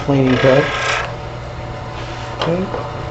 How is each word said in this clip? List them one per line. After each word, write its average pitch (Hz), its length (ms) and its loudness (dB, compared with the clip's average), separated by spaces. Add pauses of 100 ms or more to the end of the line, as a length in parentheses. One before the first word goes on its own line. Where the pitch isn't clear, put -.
cleaning 135 320 4
cut. 135 260 6 (1800)
Okay. 175 240 2 (480)